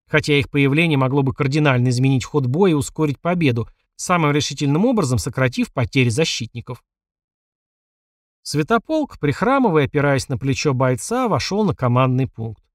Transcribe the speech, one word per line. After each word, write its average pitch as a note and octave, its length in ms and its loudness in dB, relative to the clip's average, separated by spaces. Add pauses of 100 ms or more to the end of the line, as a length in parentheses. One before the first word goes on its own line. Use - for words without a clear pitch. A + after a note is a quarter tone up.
Хотя D3 300 2
их - 120 0
появление D3 480 2
могло C3+ 260 0
бы C3 100 0
кардинально C3+ 540 2
изменить B2+ 380 2
ход C#3 220 -2
боя E3+ 240 2
и D3+ 40 2
ускорить D3 440 -4
победу, D#3 500 -2 (260)
самым E3 360 0
решительным C#3+ 540 0
образом D#3+ 340 0
сократив C3+ 520 -2
потери B2 380 0
защитников. A#2+ 720 -4 (1600)
Святополк, A#3 800 -2
прихрамывая, F#3+ 640 2
опираясь C#3 420 0
на B2 100 -4
плечо C3+ 360 -2
бойца, C3 540 -2
вошёл F#3+ 360 -2
на F3+ 120 0
командный B2+ 520 0
пункт. A2+ 360 -14 (120)